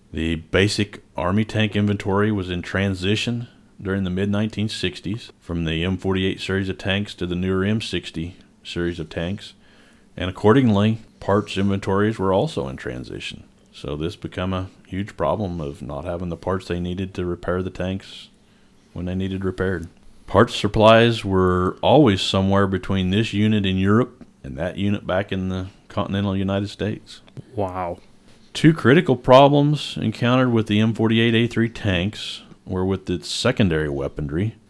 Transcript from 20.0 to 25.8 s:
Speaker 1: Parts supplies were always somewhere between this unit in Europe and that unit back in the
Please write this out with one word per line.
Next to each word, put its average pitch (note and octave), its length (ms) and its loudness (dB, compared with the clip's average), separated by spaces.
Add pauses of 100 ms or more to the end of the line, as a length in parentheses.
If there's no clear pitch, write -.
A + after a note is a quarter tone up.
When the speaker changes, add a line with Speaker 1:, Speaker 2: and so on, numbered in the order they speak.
Speaker 1:
Parts - 280 4
supplies A2 680 4
were F#2 560 2
always A2 400 6
somewhere G2 460 2
between F#2+ 420 0
this G#2+ 240 0
unit G#2 320 2
in F#2+ 120 2
Europe G#2+ 460 2 (200)
and C2+ 140 -12
that E2+ 200 -4
unit G2+ 300 -2
back G2 240 -2
in F#2 180 -4
the F#2 180 -6 (200)